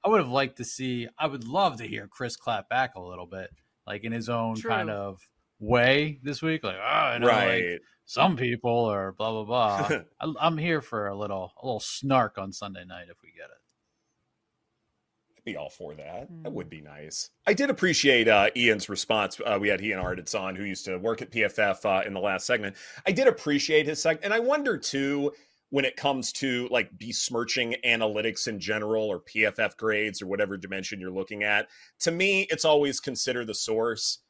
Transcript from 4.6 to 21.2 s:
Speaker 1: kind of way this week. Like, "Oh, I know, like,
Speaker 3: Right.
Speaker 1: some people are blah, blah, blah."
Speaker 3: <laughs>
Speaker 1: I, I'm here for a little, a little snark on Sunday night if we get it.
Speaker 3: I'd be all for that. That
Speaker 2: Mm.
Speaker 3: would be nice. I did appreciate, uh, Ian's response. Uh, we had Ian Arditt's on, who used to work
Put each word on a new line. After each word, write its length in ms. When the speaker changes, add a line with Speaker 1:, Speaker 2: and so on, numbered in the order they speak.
Speaker 1:
kind 180
of 320
way 640
this 180
week. 240
Like, 120
"Oh, 40
I 380
know, 80
like, 100
Speaker 3:
Right. 440
Speaker 1:
some 320
people 500
are 260
blah, 200
blah, 120
blah." 440
Speaker 3:
<laughs> 100
Speaker 1:
I, 120
I'm 120
here 220
for 280
a 80
little, 440
a 60
little 140
snark 580
on 140
Sunday 320
night 260
if 120
we 100
get 180
it. 80
Speaker 3:
I'd 80
be 120
all 140
for 240
that. 340
That 80
Speaker 2:
Mm. 40
Speaker 3:
would 160
be 100
nice. 500
I 80
did 160
appreciate, 580
uh, 280
Ian's 320
response. 560
Uh, 160
we 80
had 140
Ian 180
Arditt's 360
on, 200
who 80
used 200
to 140
work 240